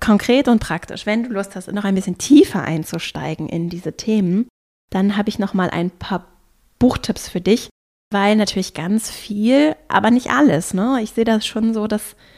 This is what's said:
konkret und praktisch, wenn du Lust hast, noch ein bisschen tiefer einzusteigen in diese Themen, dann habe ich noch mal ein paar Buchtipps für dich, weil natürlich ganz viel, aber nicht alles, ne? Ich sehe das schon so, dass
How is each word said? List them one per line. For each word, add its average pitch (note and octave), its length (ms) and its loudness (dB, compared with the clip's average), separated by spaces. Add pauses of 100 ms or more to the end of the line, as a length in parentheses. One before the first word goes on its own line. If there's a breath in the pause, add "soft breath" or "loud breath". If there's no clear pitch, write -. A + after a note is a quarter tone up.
konkret A#3+ 480 2
und A#3 100 4
praktisch, - 480 -6
wenn G#3+ 160 -2
du B3 80 -8
Lust G3 260 -6
hast, - 160 -10
noch G3+ 120 -4
ein G3 100 0
bisschen F#3+ 240 -4
tiefer C#4+ 440 6
einzusteigen D#3 880 -6
in E3+ 220 -4
diese E3+ 240 -8
Themen, G#3 540 0 (420)
dann G3 260 0
habe G#3 120 0
ich G#3 100 -4
noch G3 160 -2
mal F#3 160 0
ein F3 200 -2
paar - 360 -8 (520)
Buchtipps - 500 0
für F3+ 120 -6
dich, G#3+ 280 0 (420)
weil G3+ 260 2
natürlich G3+ 380 -2
ganz F#3+ 360 -2
viel, B3 680 0 (120)
aber G#3+ 220 2
nicht B3 200 2
alles, A#3+ 440 2
ne? A#3+ 280 0
Ich G#3+ 100 -8
sehe A3+ 120 0
das A3 220 0
schon A3+ 280 -2
so, G#3+ 120 -2
dass G#3+ 300 -6 (220 soft breath)